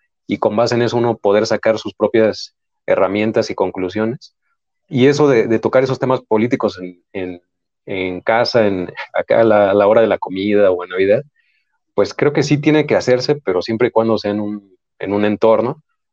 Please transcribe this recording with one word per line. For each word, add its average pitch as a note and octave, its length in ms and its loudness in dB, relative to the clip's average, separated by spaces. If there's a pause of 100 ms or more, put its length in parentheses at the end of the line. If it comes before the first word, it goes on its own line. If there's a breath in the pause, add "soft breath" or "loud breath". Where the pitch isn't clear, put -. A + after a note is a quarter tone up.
(260)
y G2+ 120 -4
con G#2 180 0
base A#2 180 0
en A#2+ 80 0
eso A#2+ 140 -2
uno A#2 200 0
poder G#2 300 2
sacar A2 320 -2
sus - 160 -10
propias A2 640 -2 (300)
herramientas G2+ 640 0
y - 40 -12
conclusiones. F#2+ 800 -6 (540)
Y C3 180 2
eso D3 220 4
de, A2+ 180 2
de A2+ 120 0
tocar C3 260 0
esos C3 160 -2
temas B2+ 220 -2
políticos A2 580 -2
en, F2+ 320 -14
en, F2+ 300 -10 (440)
en F#2 340 -6
casa, A#2 460 0
en, F#2 260 -4 (220 loud breath)
acá A2+ 260 0
a A2+ 40 4
la, G#2 260 4
a G2+ 40 2
la G2+ 120 4
hora A2 140 4
de A2 80 4
la F#2+ 100 -2
comida G2+ 520 0
o F2+ 120 -2
en F2+ 80 -12
Navidad, G2 320 0 (720)
pues - 200 -2
creo C#3+ 180 0
que D3+ 100 0
sí D3 160 0
tiene D3+ 280 2
que A2+ 100 0
hacerse, B2+ 400 0
pero F2+ 260 -4
siempre A2+ 260 -2
y - 40 -6
cuando A2+ 260 0
sea G#2 140 -4
en G#2 80 -4
un, G#2 360 -10 (220)
en F#2 140 -6
un G#2 120 0
entorno A2 600 0 (280)